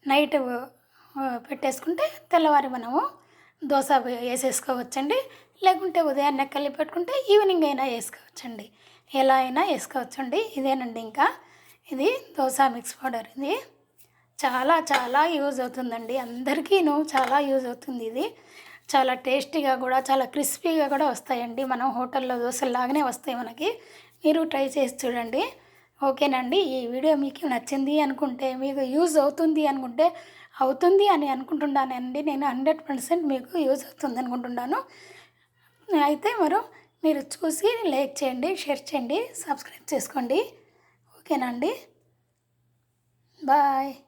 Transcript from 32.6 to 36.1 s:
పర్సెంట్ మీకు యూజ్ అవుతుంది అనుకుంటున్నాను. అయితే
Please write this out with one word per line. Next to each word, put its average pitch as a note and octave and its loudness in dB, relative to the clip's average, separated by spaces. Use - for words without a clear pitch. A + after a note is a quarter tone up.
పర్సెంట్ D4+ -2
మీకు C4 -6
యూజ్ C4+ 2
అవుతుంది B3 -6
అనుకుంటున్నాను. B3 -4
అయితే G4+ 0